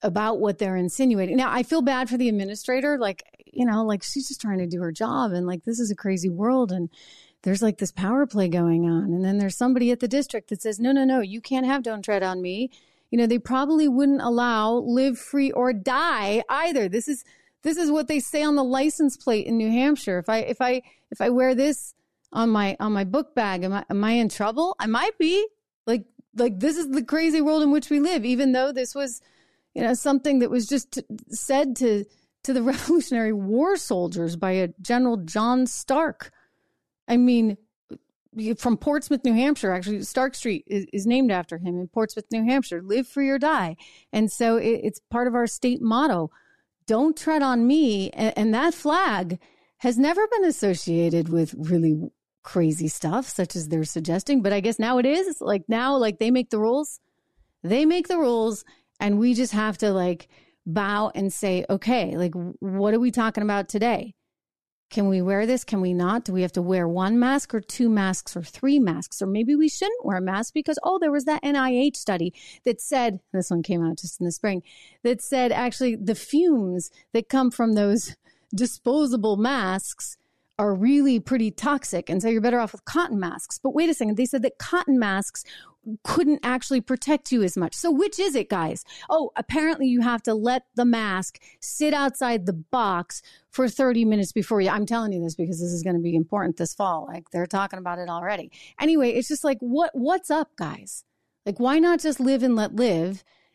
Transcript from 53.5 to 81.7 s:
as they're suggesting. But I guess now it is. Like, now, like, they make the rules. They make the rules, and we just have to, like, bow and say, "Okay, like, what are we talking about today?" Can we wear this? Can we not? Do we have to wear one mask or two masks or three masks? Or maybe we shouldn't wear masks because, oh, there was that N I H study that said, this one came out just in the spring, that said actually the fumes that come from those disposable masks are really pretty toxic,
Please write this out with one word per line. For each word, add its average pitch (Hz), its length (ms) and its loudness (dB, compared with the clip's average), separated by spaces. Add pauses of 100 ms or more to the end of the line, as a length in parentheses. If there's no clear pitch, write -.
as 160 120 -6
they're 160 160 -2
suggesting. 180 580 0
But 196 120 0
I 302 80 0
guess - 180 -2
now 240 180 0
it 247 80 2
is. 330 360 0
Like, 196 260 -2
now, 254 300 0
like, 220 220 0
they 220 120 2
make 254 200 2
the 214 80 0
rules. 247 420 0 (600)
They 240 220 2
make 339 220 4
the 359 100 0
rules, 226 460 0 (360)
and 208 200 2
we 240 140 4
just 233 200 0
have 214 260 0
to, 208 120 2
like, 180 380 -2 (360)
bow 208 480 -2
and 196 180 -2
say, 185 380 -2
"Okay, 196 480 0
like, 175 160 -2 (260)
what 196 340 0
are 233 60 2
we 247 120 2
talking 220 320 0
about 202 240 -2
today?" 214 480 -2 (800)
Can 202 160 2
we 185 140 2
wear 196 240 0
this? 254 160 0
Can 196 180 -2
we 180 100 0
not? 175 320 0
Do 190 100 -6
we 185 100 0
have 175 80 -2
to 180 100 -2
wear 175 260 0
one 185 300 0
mask 254 380 0
or 214 40 -2
two 233 300 0
masks 190 480 0
or 170 60 -6
three 277 340 0
masks? 202 460 0
Or - 20 0
maybe 226 300 0
we 302 120 4
shouldn't 440 380 -4
wear 185 160 -2
masks 190 300 -2
because, 302 320 -2
oh, 370 160 0
there 311 120 2
was 285 140 0
that 302 160 0
N 285 140 0
I 262 160 2
H 254 260 2
study 180 340 -2 (320)
that 240 160 0
said, 240 400 0 (120)
this 185 180 -4
one 170 140 0
came 170 200 0
out 160 140 -2
just - 220 -14
in 180 80 -2
the 175 40 -2
spring, 190 300 -4 (400)
that 240 180 0
said 247 320 0
actually 247 440 -2
the 214 180 -2
fumes 226 800 0 (200)
that 226 160 -2
come 262 220 2
from 226 240 2
those 202 420 2 (380)
disposable 240 800 0
masks 208 800 -4 (440)
are 202 160 2
really 262 440 4
pretty 226 300 0
toxic, 233 640 -4